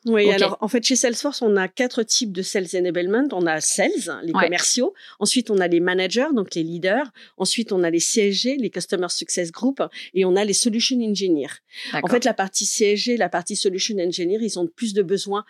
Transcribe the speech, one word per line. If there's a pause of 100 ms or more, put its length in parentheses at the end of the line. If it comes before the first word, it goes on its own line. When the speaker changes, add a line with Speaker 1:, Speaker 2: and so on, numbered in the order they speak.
Speaker 1:
Oui,
Speaker 2:
Ok.
Speaker 1:
alors,
en
fait,
chez
Salesforce,
on
a
quatre
types
de
sales
enablement.
On
a
sales, (320)
les
Speaker 2:
Ouais.
Speaker 1:
commerciaux. (260)
Ensuite,
on
a
les
managers,
donc
les
leaders. (280)
Ensuite,
on
a
les
C
S
G,
les
Customer
Success
Group. (300)
Et
on
a
les
Solution
Engineers. (420)
En
Speaker 2:
D'accord.
Speaker 1:
fait,
la
partie
C
S
G,
la
partie
Solution
Engineer,
ils
ont
plus
de
besoins